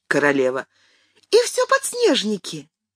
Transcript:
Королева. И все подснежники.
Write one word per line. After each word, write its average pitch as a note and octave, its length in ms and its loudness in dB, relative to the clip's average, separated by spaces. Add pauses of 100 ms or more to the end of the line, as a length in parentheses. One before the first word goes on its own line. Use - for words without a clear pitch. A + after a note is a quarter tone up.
Королева. C3+ 600 0 (640)
И G4+ 60 6
все B4 300 0
подснежники. A3+ 1000 -2 (260)